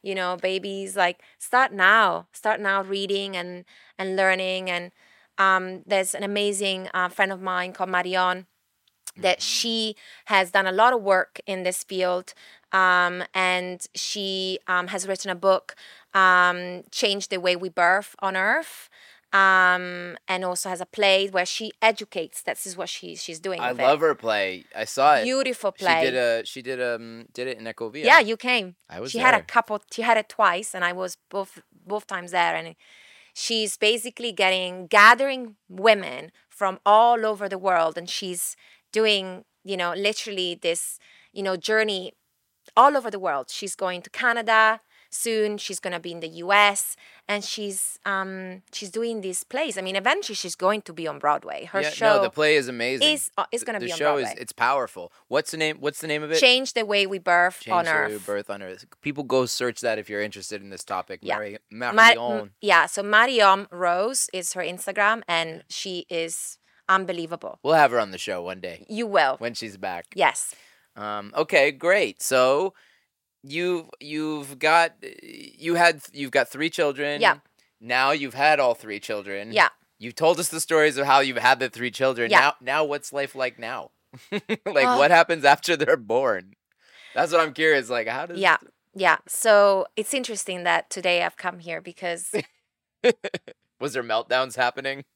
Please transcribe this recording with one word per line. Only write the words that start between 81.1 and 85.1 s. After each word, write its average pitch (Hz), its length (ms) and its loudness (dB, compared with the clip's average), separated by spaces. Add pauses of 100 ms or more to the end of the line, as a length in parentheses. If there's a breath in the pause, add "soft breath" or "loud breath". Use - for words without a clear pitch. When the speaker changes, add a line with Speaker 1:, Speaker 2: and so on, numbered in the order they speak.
Speaker 2:
you've 131 180 -2
had 123 200 6
the 127 100 -2
three 120 220 -6
children. 117 400 0
Speaker 1:
Yeah. - 100 6
Speaker 2:
Now, 143 200 2
now 139 240 -2
what's 143 280 -6
life 139 220 -6
like 127 240 -6
now? 117 320 -10 (260)
<laughs> - 140 -20
Like, 160 560 0
Speaker 1:
Uh, 131 100 2
Speaker 2:
what 143 140 6